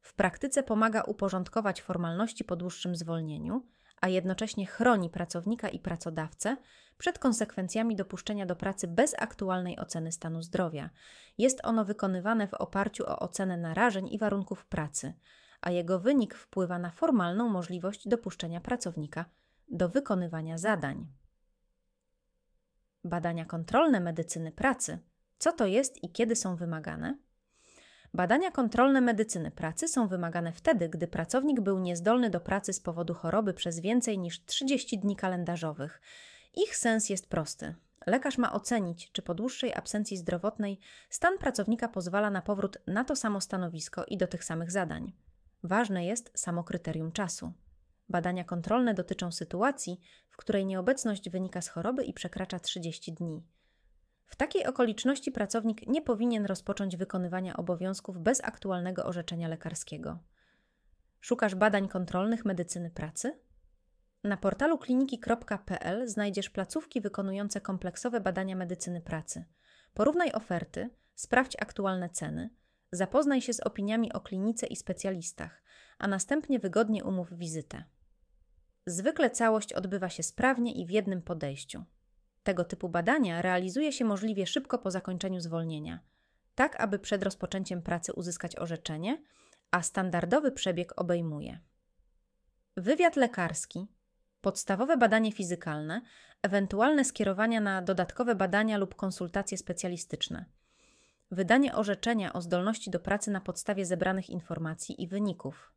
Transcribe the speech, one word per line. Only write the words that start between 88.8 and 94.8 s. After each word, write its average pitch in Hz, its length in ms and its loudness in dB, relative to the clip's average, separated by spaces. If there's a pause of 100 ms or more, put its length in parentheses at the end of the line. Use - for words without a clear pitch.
a 180 120 2
standardowy 185 720 2
przebieg 175 480 -2
obejmuje 165 600 -2 (1160)
wywiad 302 400 4
lekarski, 190 680 0 (540)
podstawowe 202 560 2